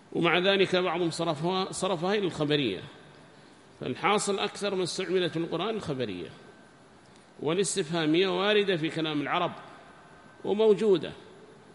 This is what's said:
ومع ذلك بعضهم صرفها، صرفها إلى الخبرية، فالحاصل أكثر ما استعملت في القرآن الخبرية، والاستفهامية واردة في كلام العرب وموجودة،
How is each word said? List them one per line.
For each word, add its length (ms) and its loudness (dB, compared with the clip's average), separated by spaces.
ومع 260 2
ذلك 380 4
بعضهم 340 0
صرفها، 640 -2
صرفها 420 -2
إلى 120 0
الخبرية، 540 0
فالحاصل 580 0
أكثر 360 -4
ما 80 0
استعملت 500 -2
في 60 -4
القرآن 360 -2
الخبرية، 540 -6
والاستفهامية 880 0
واردة 480 2
في 120 -2
كلام 320 -4
العرب 320 -2
وموجودة، 680 4